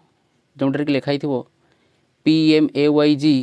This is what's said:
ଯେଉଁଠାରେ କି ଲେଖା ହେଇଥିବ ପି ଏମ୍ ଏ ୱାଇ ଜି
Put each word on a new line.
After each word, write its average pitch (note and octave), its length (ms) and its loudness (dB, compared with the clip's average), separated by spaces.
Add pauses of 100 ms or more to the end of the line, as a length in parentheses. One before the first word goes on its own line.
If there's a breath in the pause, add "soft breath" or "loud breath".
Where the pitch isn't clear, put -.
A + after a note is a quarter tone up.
(560)
ଯେଉଁଠାରେ C#3 280 -4
କି D3+ 80 -2
ଲେଖା C3+ 180 -4
ହେଇଥିବ C#3+ 220 -4 (920)
ପି D#3 80 4 (180)
ଏମ୍ D3+ 220 2
ଏ C#3+ 120 0
ୱାଇ D3 300 2
ଜି D3 260 0